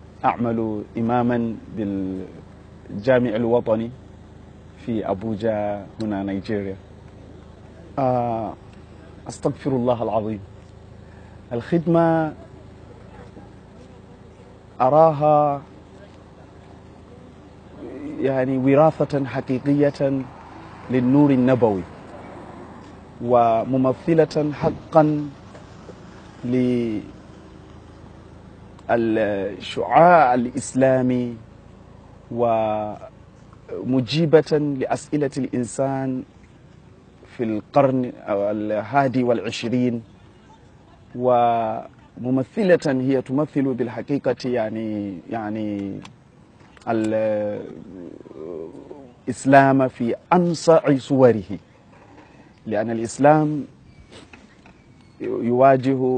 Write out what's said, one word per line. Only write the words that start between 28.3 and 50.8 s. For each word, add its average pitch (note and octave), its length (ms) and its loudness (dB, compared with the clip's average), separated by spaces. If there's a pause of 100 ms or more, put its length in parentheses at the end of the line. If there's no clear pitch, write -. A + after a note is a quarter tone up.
للشعاع A2+ 1500 4
الإسلامي، B2+ 1040 0 (2250)
ومجيبة C#3 840 2 (200)
لأسئلة C3+ 600 -4
الإنسان C3 840 -4 (1120)
في B2 80 -4
القرن B2+ 680 0 (160)
الحادي G#2+ 920 -2
والعشرين، A#2 800 -2 (1120)
وممثلة، B2 1700 0
هي C3 360 0
تمثل C#3+ 400 -2 (120)
بالحقيقة B2+ 720 -4
يعني، G#2+ 760 -6 (120)
يعني G#2 720 -6 (3250)
الإسلام C3+ 600 4
في A#2 260 -4 (180)
أنصع E3 640 4